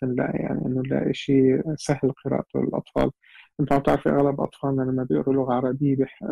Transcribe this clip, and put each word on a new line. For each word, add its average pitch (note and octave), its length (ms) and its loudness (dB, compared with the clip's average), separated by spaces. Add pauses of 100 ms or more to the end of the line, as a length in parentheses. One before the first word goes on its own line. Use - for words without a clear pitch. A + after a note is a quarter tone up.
تنلاقي، B2+ 380 -2
يعني - 280 -4
إنه B2+ 160 -2
نلاقي C#3 320 -2
شيء C3+ 480 4 (140)
سهل C3+ 360 0 (120)
قراءته C3+ 360 -4
للأطفال. C3 500 -2 (500)
أنت C#3+ 120 0
عم C#3+ 80 4
تعرفي C#3+ 280 2
أغلب C#3+ 320 2
أطفالنا C3+ 420 -2
لما C3 220 -2
بيقروا C#3 300 0
لغة C3 200 0
عربية C3 420 0
بيح-، - 360 -4